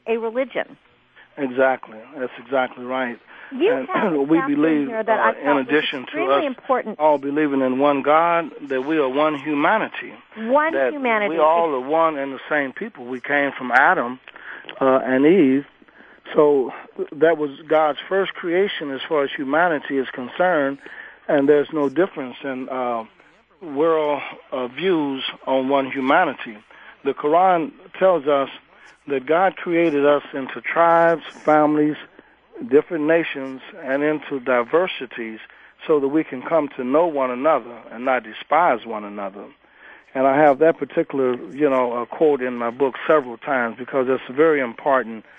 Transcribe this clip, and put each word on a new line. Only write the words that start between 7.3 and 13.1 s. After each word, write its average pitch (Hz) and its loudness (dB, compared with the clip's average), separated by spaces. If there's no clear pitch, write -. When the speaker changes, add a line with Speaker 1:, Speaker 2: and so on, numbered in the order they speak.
Speaker 2:
in 127 0
one 143 2
God, 165 2
that 131 -4
we 156 -2
are 135 2
one 147 0
humanity. 151 -2
Speaker 1:
One 277 0
Speaker 2:
That 269 0
Speaker 1:
humanity. 226 -2
Speaker 2:
we 170 -2
all 160 4
are 127 -2
one 160 0
and 139 -6
the 123 -12
same 143 -2
people. 202 -12
We 123 -8